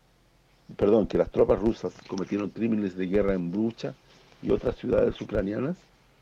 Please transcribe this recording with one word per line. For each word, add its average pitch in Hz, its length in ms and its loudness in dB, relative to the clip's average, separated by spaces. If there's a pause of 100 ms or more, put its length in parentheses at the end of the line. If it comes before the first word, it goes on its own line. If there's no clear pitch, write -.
(760)
perdón, 104 320 4
que 87 100 0
las 85 120 0
tropas 117 280 4
rusas 98 340 -2 (140)
cometieron 95 440 -4
crímenes 104 460 -2
de 92 120 -2
guerra 98 260 2
en 87 160 -2
Bucha 113 440 -4 (460)
y - 120 -2
otras 120 240 0
ciudades 107 440 0
ucranianas? 107 560 -4 (460)